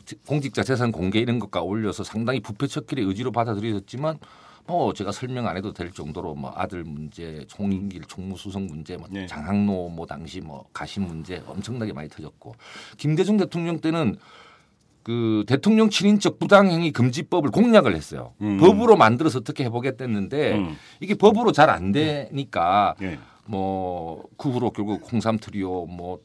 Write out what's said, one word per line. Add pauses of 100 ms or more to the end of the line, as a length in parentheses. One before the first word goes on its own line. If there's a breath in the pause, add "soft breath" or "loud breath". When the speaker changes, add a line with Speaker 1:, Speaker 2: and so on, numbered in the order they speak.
(280)
Speaker 1:
공직자
재산
공개
이런
것과
어울려서
상당히
부패
척결의
의지로
받아들여졌지만 (480 loud breath)
뭐
제가
설명
안
해도
될
정도로
뭐
아들
문제,
송인길
총무수석
문제,
뭐
Speaker 2:
네.
Speaker 1:
장학로
뭐
당시
뭐
가심
문제
엄청나게
많이
터졌고 (420 loud breath)
김대중
대통령
때는 (880 loud breath)
그
대통령
친인척
부당행위
금지법을
공약을
했어요.
Speaker 2:
음.
Speaker 1:
법으로
만들어서
어떻게
해보겠다는데
Speaker 2:
음. (220 loud breath)
Speaker 1:
이게
법으로
잘
안
되니까
Speaker 2:
네. (280 loud breath)
Speaker 1:
뭐 (140)
그
후로
결국
홍삼
트리오
뭐